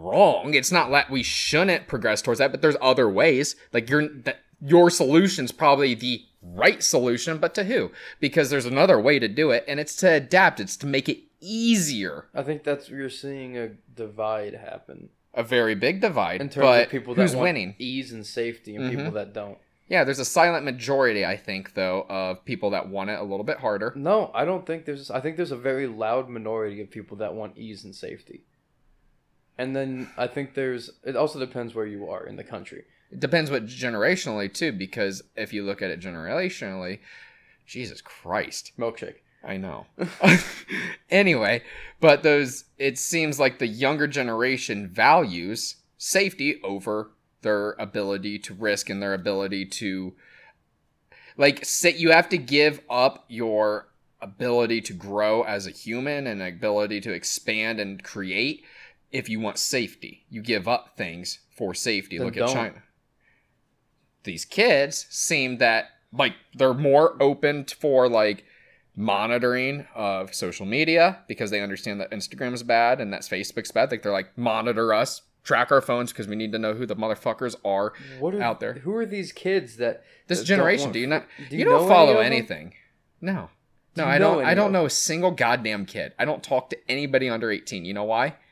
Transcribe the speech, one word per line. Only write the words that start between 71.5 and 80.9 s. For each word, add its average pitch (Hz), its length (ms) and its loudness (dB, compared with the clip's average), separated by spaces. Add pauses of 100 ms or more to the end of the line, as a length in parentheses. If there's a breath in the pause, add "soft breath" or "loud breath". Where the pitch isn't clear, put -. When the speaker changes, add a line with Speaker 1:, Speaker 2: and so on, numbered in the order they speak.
Speaker 1:
they 104 100 -2
understand 101 400 -8
that - 100 -8
Instagram 123 420 -8
is 117 100 -10
bad 120 360 2
and 101 140 -6
that - 80 -10
Facebook's - 500 -8
bad. 123 200 0
Like, 110 100 -6
they're 104 100 -4
like, 95 260 -4
"Monitor 113 540 -2
us, 110 300 0 (220)
track 123 280 2
our 139 100 8
phones 123 300 -2
'cause 104 160 -10
we 104 80 -8
need 107 160 -6
to 113 80 -4
know 107 140 -2
who 120 140 -6
the 104 80 -4
motherfuckers 110 680 -4
are 101 300 0 (260 loud breath)
Speaker 2:
What 165 140 -2
are 208 80 -4
Speaker 1:
out 233 180 -2
there." 113 140 -6
Speaker 2:
who 135 220 -6
are 226 100 -2
these 190 260 -8
kids 165 460 -4
that, 117 260 -4 (220 soft breath)
Speaker 1:
This 180 140 -2
Speaker 2:
that - 80 -6
don't 196 100 4
Speaker 1:
generation, 165 280 4
Speaker 2:
want 110 80 -4